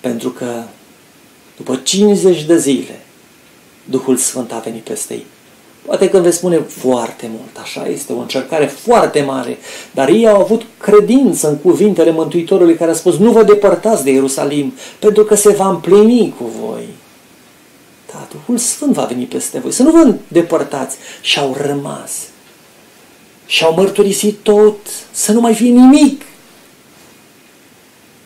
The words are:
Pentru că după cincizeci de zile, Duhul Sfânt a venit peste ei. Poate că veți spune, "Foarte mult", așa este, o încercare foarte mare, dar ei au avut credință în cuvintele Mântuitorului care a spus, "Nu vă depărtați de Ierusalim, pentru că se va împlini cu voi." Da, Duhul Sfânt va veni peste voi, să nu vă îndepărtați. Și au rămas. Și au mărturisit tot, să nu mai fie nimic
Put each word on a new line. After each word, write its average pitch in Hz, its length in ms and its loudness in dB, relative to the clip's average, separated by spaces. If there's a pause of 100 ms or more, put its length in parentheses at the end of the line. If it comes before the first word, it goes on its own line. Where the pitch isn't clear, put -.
Pentru 120 300 -6
că 120 320 -10 (920)
după 131 200 -8
cincizeci 180 680 0
de 165 140 2
zile, - 420 -4 (840)
Duhul 127 320 -2
Sfânt 123 360 -6
a 113 60 -10
venit 113 240 -12
peste - 320 -12
ei. 117 120 -14 (600)
Poate - 220 0
că 190 100 2
veți 170 180 2
spune, 175 220 -2
"Foarte 120 720 -4
mult", 113 320 -16
așa - 240 -12
este, - 260 -8
o - 60 -6
încercare 139 480 -4
foarte 165 560 0
mare, 131 360 -6 (360)
dar 135 140 0
ei 220 200 4
au 202 120 4
avut 214 220 0 (160)
credință 202 720 2
în 147 100 -2
cuvintele 165 520 2
Mântuitorului 165 640 0
care 165 140 -2
a 156 40 -2
spus, 160 220 -2
"Nu 214 140 4
vă 220 120 4
depărtați 202 640 2
de 139 60 0
Ierusalim, 135 640 -2 (240)
pentru 214 260 4
că 214 100 2
se 202 140 2
va 196 200 2
împlini 202 680 2
cu 123 60 -10
voi." 113 440 -10 (1200)
Da, 147 180 -18
Duhul 220 280 -6
Sfânt - 340 -4
va 135 120 0
veni 123 200 -8
peste - 340 -10
voi, - 140 -8
să 247 100 -2
nu 311 80 4
vă 330 80 4
îndepărtați. 170 1000 0 (240)
Și - 180 -4
au 135 220 -4
rămas. 143 520 -8 (1300)
Și - 180 -2
au 165 100 2
mărturisit 196 680 0
tot, 214 340 4 (340)
să - 220 -4
nu 233 80 2
mai 233 140 2
fie 233 160 2
nimic 262 520 6 (2000)